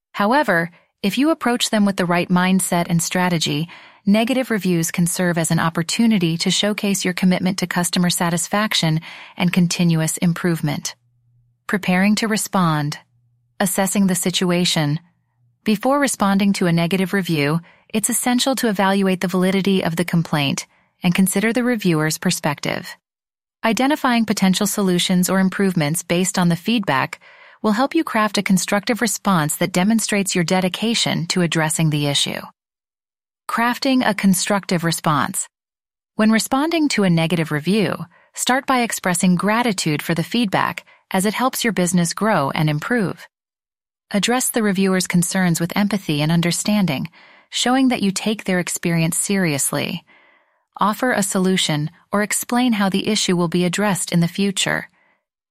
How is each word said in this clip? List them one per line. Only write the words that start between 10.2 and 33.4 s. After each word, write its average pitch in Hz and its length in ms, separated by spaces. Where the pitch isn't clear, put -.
Preparing 196 480
to 226 120
respond. 165 720
Assessing 196 460
the 185 80
situation. 175 840
Before 254 360
responding 202 540
to 190 120
a 170 80
negative 175 400
review, 165 480
it's 214 180
essential 247 460
to 226 140
evaluate 190 500
the 190 80
validity 185 560
of 165 120
the 170 100
complaint 156 600
and 175 120
consider 196 380
the 247 120
reviewer's 165 560
perspective. - 760
Identifying 247 600
potential 196 420
solutions 180 600
or 190 120
improvements 185 640
based 180 340
on 180 120
the 170 60
feedback 165 640
will 214 80
help 262 240
you 320 80
craft 214 340
a 196 60
constructive 202 580
response 180 540
that 175 160
demonstrates 202 640
your 180 80
dedication 185 840
to 185 140
addressing 160 480
the 147 160
issue. - 340